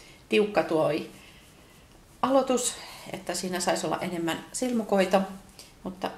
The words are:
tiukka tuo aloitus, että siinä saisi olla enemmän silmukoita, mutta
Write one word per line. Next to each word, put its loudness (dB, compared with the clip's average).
tiukka 4
tuo 2
aloitus, 2
että -6
siinä -4
saisi 0
olla 0
enemmän -4
silmukoita, 2
mutta -6